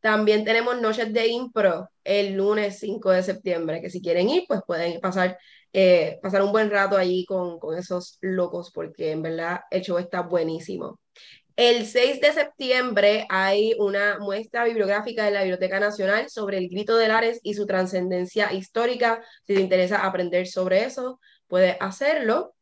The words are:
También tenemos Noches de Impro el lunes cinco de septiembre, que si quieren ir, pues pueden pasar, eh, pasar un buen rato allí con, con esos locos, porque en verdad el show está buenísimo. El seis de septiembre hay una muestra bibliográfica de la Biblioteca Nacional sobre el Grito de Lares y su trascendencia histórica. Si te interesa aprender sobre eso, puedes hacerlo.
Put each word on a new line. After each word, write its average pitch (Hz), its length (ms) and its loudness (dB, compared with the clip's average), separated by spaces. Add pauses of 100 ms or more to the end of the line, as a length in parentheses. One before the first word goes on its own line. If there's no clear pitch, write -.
También 214 460 2
tenemos 240 340 0
Noches 220 320 -2
de 233 140 2
Impro 220 640 0 (120)
el 196 300 0
lunes 202 460 0
cinco 214 320 -4
de 185 120 4
septiembre, 170 600 -4
que 180 80 -10
si 180 100 -10
quieren 175 300 0
ir, 359 180 2
pues 190 180 -2
pueden 170 360 -4
pasar, 185 340 0 (380)
eh, 180 480 6
pasar 196 180 0
un 202 120 2
buen 220 180 2
rato 196 260 2
allí 185 300 0
con, 180 320 -4
con 160 180 -6
esos 180 460 -8
locos, 175 500 -4
porque 165 380 -6
en 156 100 -4
verdad 165 400 -6 (100)
el 185 120 -2
show 175 160 -2
está 180 240 -4
buenísimo. 165 760 -4 (560)
El 240 320 4
seis 262 340 2
de 294 100 6
septiembre 254 960 0
hay 196 520 2
una 202 400 0
muestra 214 420 -4
bibliográfica 220 600 0
de 208 80 2
la 202 80 0
Biblioteca 190 400 0
Nacional 208 500 0
sobre 202 260 -4
el 180 120 -2
Grito 208 280 -2
de 226 120 4
Lares 226 340 0
y 208 120 -6
su 208 120 -4
trascendencia 185 840 -2
histórica. 226 680 -2 (220)
Si 202 140 0
te 196 40 4
interesa 185 460 2
aprender 180 400 -2
sobre 185 380 0
eso, 254 340 -8 (300)
puedes 180 320 4
hacerlo. 262 800 -2